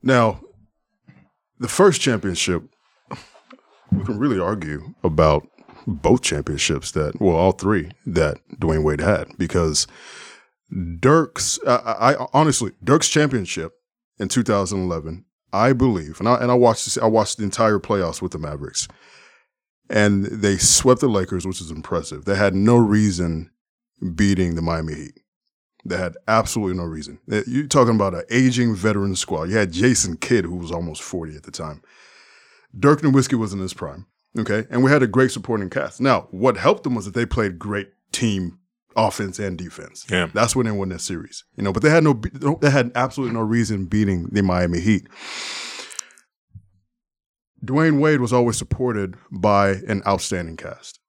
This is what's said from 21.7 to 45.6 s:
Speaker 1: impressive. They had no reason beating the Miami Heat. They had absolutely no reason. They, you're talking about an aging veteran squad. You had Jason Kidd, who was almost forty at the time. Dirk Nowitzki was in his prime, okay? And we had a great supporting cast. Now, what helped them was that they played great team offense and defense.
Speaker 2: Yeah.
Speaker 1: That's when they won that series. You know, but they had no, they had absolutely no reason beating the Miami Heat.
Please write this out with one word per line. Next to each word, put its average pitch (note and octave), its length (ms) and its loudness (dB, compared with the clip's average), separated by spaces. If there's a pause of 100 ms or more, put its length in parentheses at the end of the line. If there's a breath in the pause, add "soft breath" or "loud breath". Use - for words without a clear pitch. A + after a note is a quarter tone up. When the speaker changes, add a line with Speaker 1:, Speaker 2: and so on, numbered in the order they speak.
Speaker 1:
impressive. D#2+ 540 -8
They G2 100 0
had G2 180 2
no G#2+ 240 4
reason F#2+ 720 2 (680)
beating F#2 400 2
the E2 60 -4
Miami E2 320 -4
Heat. D2 260 -16 (680)
They F2+ 120 -6
had F2+ 200 -6 (100)
absolutely A2 500 0
no F2 60 -6
reason. D#2 420 -12
They, G#2+ 220 -2
you're C3+ 200 -6
talking B2 280 4
about G2 180 0
an E2+ 160 -8
aging A#2+ 460 2
veteran G2 400 0
squad. D#2+ 340 -4
You G2+ 80 -2
had G2 140 0
Jason F#2 460 0
Kidd, G#2+ 280 0
who E2+ 120 -8
was E2+ 140 -10
almost E2+ 300 -8
forty D#2+ 340 -10
at D2+ 80 -20
the - 80 -20
time. D#2 300 -12 (960 soft breath)
Dirk C#3+ 240 4
Nowitzki C3+ 380 2
was G#2 140 -4
in G2+ 60 -6
his F#2 140 -8
prime, D#2 320 -12 (320)
okay? G#2+ 320 -2
And B2 140 2
we C3+ 80 6
had C#3+ 100 6
a C3 60 4
great B2+ 240 2
supporting G#2 400 -6
cast. - 300 -6
Now, B2 300 2
what G#2+ 260 0
helped - 260 0
them B2+ 100 -2
was G#2 120 -4
that F#2+ 100 -8
they A#2+ 100 0
played G2+ 320 -2
great G2+ 300 -8 (240)
team F#2+ 480 -4 (360)
offense G#2 440 -2
and F#2+ 180 -6
defense. - 520 -16
Speaker 2:
Yeah. F2+ 240 0
Speaker 1:
That's A2 220 2
when B2+ 100 0
they A2 60 -2
won G2 180 -4
that F2 120 -10
series. - 440 -10 (100)
You - 80 -6
know, G2+ 80 -2
but G2+ 100 -2
they D3+ 80 4
had D#3+ 140 6
no, D3 100 4 (480)
they D3 80 4
had C3 240 2
absolutely B2 400 -2
no A#2 80 -2
reason A2 440 0
beating G2 460 0
the G2+ 120 2
Miami F2+ 380 2
Heat. G2+ 260 2 (2500 loud breath)